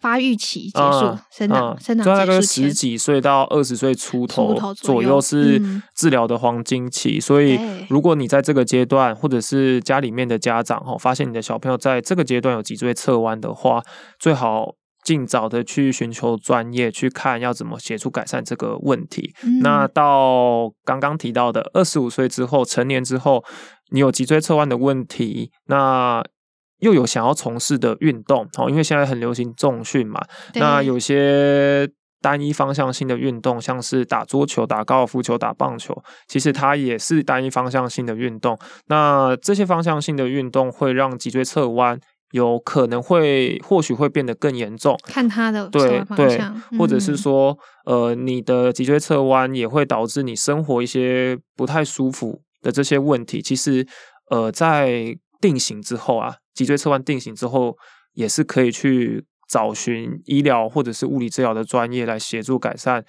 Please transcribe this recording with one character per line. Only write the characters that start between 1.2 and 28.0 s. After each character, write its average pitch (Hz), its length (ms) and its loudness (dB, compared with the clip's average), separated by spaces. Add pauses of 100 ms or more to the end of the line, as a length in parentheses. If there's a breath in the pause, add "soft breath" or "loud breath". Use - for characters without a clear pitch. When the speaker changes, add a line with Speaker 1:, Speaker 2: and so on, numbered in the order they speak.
Speaker 1:
生 - 180 -4
长， 123 280 2
Speaker 2:
嗯， - 40 -18
Speaker 1:
生 226 180 -2
长 220 60 0
结 - 0 -
束 - 0 -
前。 - 0 -
Speaker 2:
就 - 0 -
大 190 220 6
概 185 140 6
十 143 320 2
几 123 260 -2
岁 143 220 2
到 135 240 4
二 147 180 2
十 123 140 -2
岁 131 180 2
出 123 320 -4
头 110 280 0
Speaker 1:
出 107 60 0
头 101 140 -6
左 - 200 0
右， 120 60 2
Speaker 2:
左 127 140 4
右 139 60 6
是 131 420 4
Speaker 1:
嗯。 98 180 -4 (140)
Speaker 2:
治 165 160 0
疗 120 160 2
的 120 100 0
黄 120 280 0
金 123 260 -4
期， 110 300 -2
所 143 200 4
以 139 160 6
Speaker 1:
对。 214 320 -6
Speaker 2:
如 139 140 2
果 165 140 4
你 135 100 -2
在 139 160 4
这 156 100 -2
个 131 120 4
阶 127 200 2
段， 127 300 2
或 151 140 -4
者 127 120 0
是 131 420 0
家 135 180 0
里 127 100 -4
面 123 160 -4
的 117 100 0
家 117 280 0
长， 113 200 -4
哦， 123 140 -8
发 131 160 0
现 135 140 -2
你 117 40 -8
的 113 80 -4
小 113 160 -6
朋 131 140 -4
友 123 80 0
在 131 220 0
这 180 160 -4
个 175 80 0
阶 123 160 0
段 123 160 0
有 110 60 -6
脊 110 120 -10
椎 120 180 -2
侧 120 280 0
弯 113 200 -2
的 117 140 -8
话， 123 300 0 (340 loud breath)
最 160 160 2
好 113 400 -2 (300)
尽 143 220 0
早 110 220 0
的 117 160 -2
去 139 260 0
寻 120 200 -4
求 117 260 -2
专 120 360 -2
业， 120 180 0
去 131 180 -4
看 123 320 -4
要 123 120 -2
怎 117 140 -8
么 113 120 -10
协 117 200 -8
助 127 120 -6
改 110 140 -6
善 123 200 -6
这 120 120 -8
个 110 260 -6
问 139 240 -2
题。 - 360 -10
Speaker 1:
嗯。 254 180 2
Speaker 2:
那 143 280 4
到 127 840 2 (120)
刚 131 140 -2
刚 147 180 -2
提 120 160 -6
到 120 200 2
的 113 220 -4
二 185 100 4
十 - 140 -2
五 123 100 0
岁 127 200 0
之 127 160 -4
后， 127 200 2
成 123 240 0
年 131 160 0
之 127 140 -2
后， 127 260 2 (460 loud breath)
你 135 100 2
有 135 100 6
脊 131 140 -2
椎 156 160 4
侧 156 160 2
弯 151 120 2
的 127 80 0
问 131 300 0
题， 117 440 -6 (160)
那 131 560 2 (560)
又 208 160 4
有 127 100 4
想 113 180 -2
要 131 120 2
从 120 260 -6
事 139 180 -2
的 117 220 0